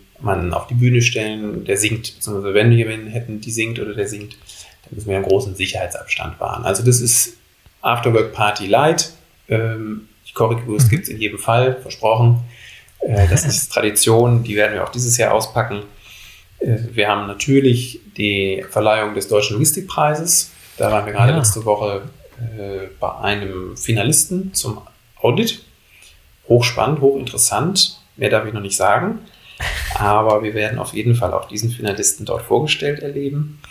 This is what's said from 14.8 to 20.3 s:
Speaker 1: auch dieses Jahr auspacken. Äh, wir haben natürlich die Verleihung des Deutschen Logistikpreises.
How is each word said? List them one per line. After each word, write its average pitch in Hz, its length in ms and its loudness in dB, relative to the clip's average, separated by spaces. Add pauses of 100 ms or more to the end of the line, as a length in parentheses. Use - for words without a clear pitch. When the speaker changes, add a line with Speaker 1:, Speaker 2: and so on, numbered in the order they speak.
Speaker 1:
auch - 60 -4
dieses 117 280 -2
Jahr 107 140 2
auspacken. 110 520 -2 (760)
Äh, 113 200 0 (140)
wir 104 160 0
haben 101 200 0
natürlich 123 720 2 (180)
die 98 500 0
Verleihung 107 460 2
des 101 140 -4
Deutschen 104 260 2
Logistikpreises. 156 960 0 (280)